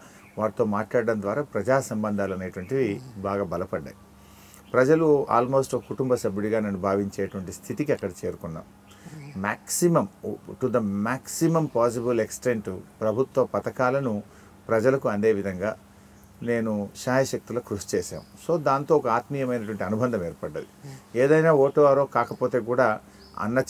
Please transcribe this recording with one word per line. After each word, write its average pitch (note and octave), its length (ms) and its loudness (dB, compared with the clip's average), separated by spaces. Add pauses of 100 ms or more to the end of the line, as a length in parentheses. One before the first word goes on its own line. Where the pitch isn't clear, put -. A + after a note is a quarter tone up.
(380)
వారితో G#2+ 280 0
మాట్లాడడం G#2+ 560 0
ద్వారా G#2 200 -2
ప్రజా C3 380 0
సంబంధాలు G#2 540 -4
అనేటువంటివి F#2 680 -4 (160)
బాగా G2+ 260 -2
బలపడ్డాయి. F2 520 -6 (760)
ప్రజలు D3 540 4 (120)
almost C3 360 2
ఒక - 120 -4
కుటుంబ B2 280 0
సభ్యుడిగా G#2 440 -2
నన్ను G2+ 200 -2
భావించేటువంటి G2 720 -2
స్థితికి C#3+ 420 -6
అక్కడ G2+ 160 -4 (160)
చేరుకున్నాం. E2 380 -8 (800)
Maximum, B2 640 0 (260)
to G#2+ 420 -4
the A#2 100 2 (240)
maximum D#3+ 580 0
possible A#2 600 0
extent G#2+ 500 -4 (260)
ప్రభుత్వ A#2 440 0
పథకాలను A#2+ 800 -2 (440)
ప్రజలకు B2 420 2
అందే G#2+ 240 4
విధంగా G2 420 -2 (680)
నేను A2+ 460 -2 (160)
శాయశక్తుల B2+ 540 0
కృషి - 380 -4
చేశాం. F2+ 240 -6 (280)
So E3+ 80 2
దాంతో C#3+ 400 2
ఒక C3+ 100 2
ఆత్మీయమైనటువంటి A#2+ 760 -2
అనుబంధం G#2+ 420 0
ఏర్పడ్డది. D#2 400 -8 (540)
ఏదైనా D#3 340 6
ఓటు C#3+ 280 6
ఆరో C#3 240 6
కాకపోతే B2 540 0
కూడా A#2 400 2 (400)
అన్న A#2+ 300 0